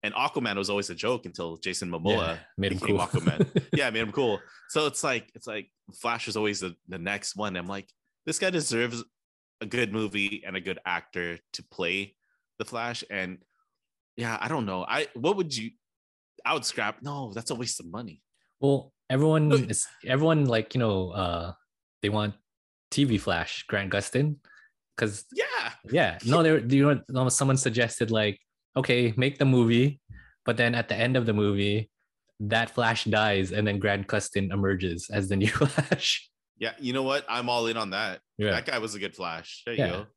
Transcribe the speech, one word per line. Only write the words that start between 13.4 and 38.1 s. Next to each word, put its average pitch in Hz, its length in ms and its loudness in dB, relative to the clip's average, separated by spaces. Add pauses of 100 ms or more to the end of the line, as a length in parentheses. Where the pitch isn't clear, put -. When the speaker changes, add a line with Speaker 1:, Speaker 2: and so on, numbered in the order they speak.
Speaker 1:
yeah, 113 240 -4
I - 80 -6
don't 139 180 -2
know. 92 220 -4
I, 143 280 -2
what 147 200 0
would 165 200 -2
you, 113 160 -6 (720)
I 131 80 0
would 139 120 -2
scrap. 110 360 -4
No, 135 320 -8
that's 117 180 -8
a 135 40 -4
waste 117 240 -6
of 85 80 -16
money. 95 340 -12 (400)
Speaker 2:
Well, 139 320 2 (160)
everyone 151 400 4
Speaker 1:
Look 131 200 4
Speaker 2:
is, - 180 -2 (180)
everyone, 151 400 4
like, 113 300 2
you 131 40 2
know, 95 320 2
uh, 87 420 -2 (480)
they 104 80 2
want 104 260 0 (560)
T 143 140 4
V 117 120 2
Flash, 85 460 -2
Grant 98 280 -2
Gustin, 139 460 0 (600)
'cause 104 340 -2
Speaker 1:
Yeah. 415 420 -4 (160)
Speaker 2:
yeah, 110 360 2
no, 156 180 6
they 160 80 6
were, 156 80 6
you 135 240 4 (100)
know, 135 140 0
no, 131 220 2
someone 135 260 4
suggested, 117 560 0
like, 107 300 2 (340)
okay, 123 400 2
make 131 240 0
the 143 60 4
movie, 127 560 4 (440)
but 113 120 0
then 120 180 4
at 117 140 -2
the - 60 0
end 120 200 2
of 123 100 4
the 113 80 2
movie, 104 560 2 (520)
that 110 280 2
Flash 117 360 0
dies, 104 480 2
and 107 120 0
then 101 140 0
Grant 101 280 0
Gustin 98 440 -2
emerges 95 580 0
as 101 200 -2
the 98 80 2
new 101 100 4
<laughs> - 0 -
Flash. - 840 0 (280)
Speaker 1:
Yeah, 113 220 -6
you 127 120 -4
know 135 120 0
what? 135 260 0
I'm 120 200 -2
all 120 180 2
in 113 100 0
on 104 140 -4
that. 98 280 -4 (180)